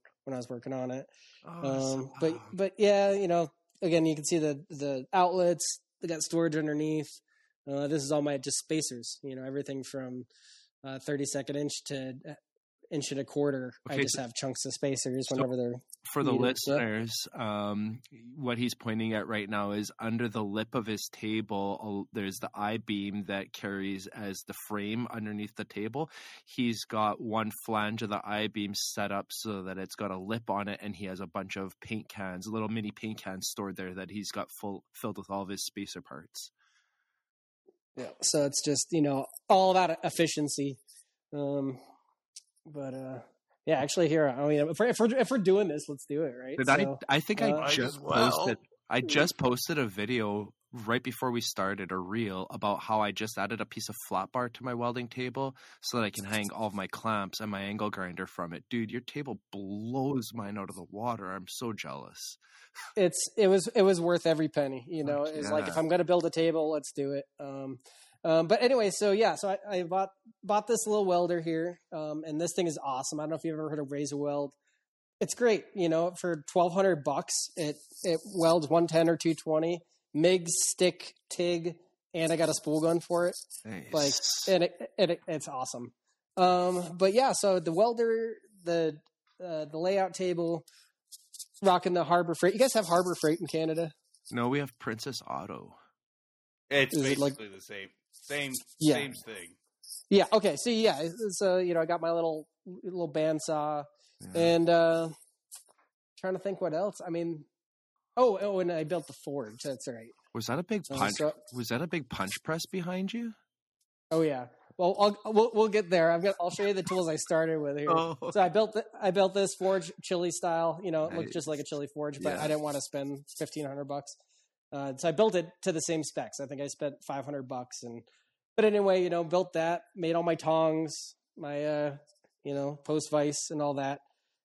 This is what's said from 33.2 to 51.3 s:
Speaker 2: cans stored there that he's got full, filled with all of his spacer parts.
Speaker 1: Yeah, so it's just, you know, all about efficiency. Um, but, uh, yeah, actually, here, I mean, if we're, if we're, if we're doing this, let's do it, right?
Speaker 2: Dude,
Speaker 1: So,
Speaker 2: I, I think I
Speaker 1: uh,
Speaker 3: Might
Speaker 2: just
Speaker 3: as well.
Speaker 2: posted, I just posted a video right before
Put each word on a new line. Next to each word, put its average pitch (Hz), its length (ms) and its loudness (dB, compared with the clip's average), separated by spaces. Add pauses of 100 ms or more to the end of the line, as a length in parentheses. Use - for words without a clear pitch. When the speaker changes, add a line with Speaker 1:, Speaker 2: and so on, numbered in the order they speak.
Speaker 2:
cans 95 260 -8
stored 98 280 -6
there 92 180 -8
that 92 160 -10
he's 101 180 -8
got - 220 -8 (100)
full, 101 220 -8 (100)
filled 107 240 -8
with 98 140 -12
all 98 100 -2
of 92 80 -8
his 98 160 -6
spacer 101 380 -10
parts. - 480 -16 (1500)
Speaker 1:
Yeah, 123 100 -8 (140)
so 147 240 4
it's 139 180 -2
just, 147 280 0
you 165 100 4
know, 139 240 2 (240)
all 190 220 8
about 175 320 4
efficiency. 147 760 0 (560)
Um, 139 460 -2 (840)
but, 139 280 -10
uh, 131 260 -10 (460)
yeah, 147 140 4
actually, 147 300 2
here, 156 180 6
I 131 200 0
mean, 151 220 4
if 156 100 -4
we're, 226 80 4
if 226 120 2
we're, 233 180 4
if 240 140 2
we're 269 60 2
doing 190 320 4
this, 147 180 -4
let's 143 180 -10
do 147 180 -2
it, 131 140 -2
right? 131 200 -8
Speaker 2:
Dude, 131 100 2
Speaker 1:
So, 139 300 4 (120)
Speaker 2:
I, 139 60 6
I 151 60 6
think - 200 -2
I 143 100 2
Speaker 1:
uh, 151 100 2
Speaker 3:
Might 143 100 0
Speaker 2:
just - 240 0
Speaker 3:
as 139 40 -16
well. 143 320 4
Speaker 2:
posted, - 260 0 (320)
I 127 120 2
just 147 360 2
posted 127 400 0
a 131 80 0
video 104 640 -2 (340)
right 117 160 0
before 127 300 -4